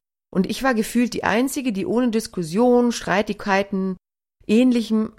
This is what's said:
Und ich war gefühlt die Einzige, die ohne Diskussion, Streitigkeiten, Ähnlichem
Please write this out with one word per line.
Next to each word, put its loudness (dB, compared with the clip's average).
Und 0
ich -6
war 0
gefühlt -2
die -6
Einzige, 0
die -4
ohne 0
Diskussion, 2
Streitigkeiten, -2
Ähnlichem 2